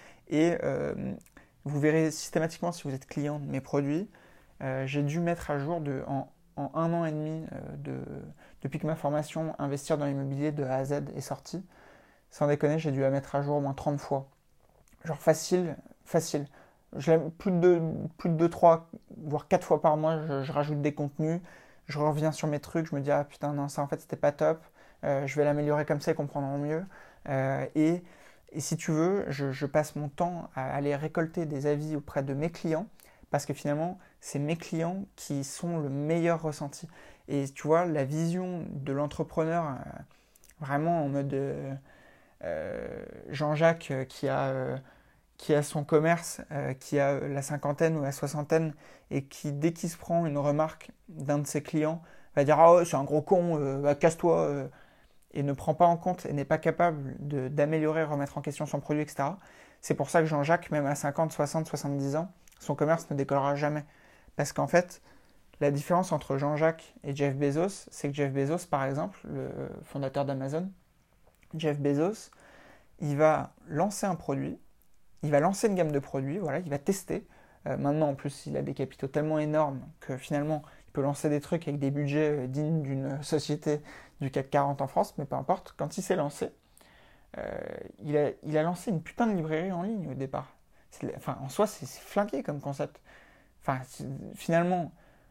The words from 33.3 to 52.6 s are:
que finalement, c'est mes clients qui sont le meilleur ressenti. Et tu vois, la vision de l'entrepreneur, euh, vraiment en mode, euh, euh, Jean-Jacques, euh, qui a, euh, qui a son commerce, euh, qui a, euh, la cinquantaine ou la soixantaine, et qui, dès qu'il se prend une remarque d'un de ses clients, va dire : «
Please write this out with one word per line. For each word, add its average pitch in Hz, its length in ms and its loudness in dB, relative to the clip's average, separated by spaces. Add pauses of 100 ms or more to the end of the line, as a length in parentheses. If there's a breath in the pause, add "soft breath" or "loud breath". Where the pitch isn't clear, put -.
que 147 80 -4
finalement, 156 460 -2 (200 soft breath)
c'est - 200 -6
mes 151 180 0
clients 170 480 -4 (100)
qui 139 300 -4
sont 170 340 -4
le 143 100 -2
meilleur 165 520 0
ressenti. 151 480 -8 (400 loud breath)
Et 143 200 0
tu - 180 -8
vois, 165 180 6
la 151 180 0
vision 170 640 -2
de 139 220 -6
l'entrepreneur, 156 760 -2
euh, - 340 -8 (600 soft breath)
vraiment 151 460 0
en 139 40 -2
mode, 139 240 -2
euh, 139 400 -4 (720 loud breath)
euh, 78 600 -6 (260)
Jean-Jacques, 151 640 2
euh, 131 140 -2
qui 135 240 -4
a, 139 160 2
euh, 135 320 -2 (600 soft breath)
qui - 160 0
a 147 80 6
son 147 220 -4
commerce, 165 580 2 (100)
euh, 139 220 -4
qui 143 260 -2
a, 139 100 4
euh, 143 240 -2
la 139 80 -2
cinquantaine 147 560 0
ou 151 40 -2
la 139 120 -2
soixantaine, 151 600 0 (380 loud breath)
et 139 140 -2
qui, - 260 -6
dès 151 220 2
qu'il 170 160 -6
se - 80 -8
prend 170 280 0
une 143 120 -2
remarque 147 540 0 (180)
d'un 147 300 -2
de 143 80 -2
ses 147 160 -2
clients, 160 380 0 (340 loud breath)
va 143 100 6
dire : « 147 160 8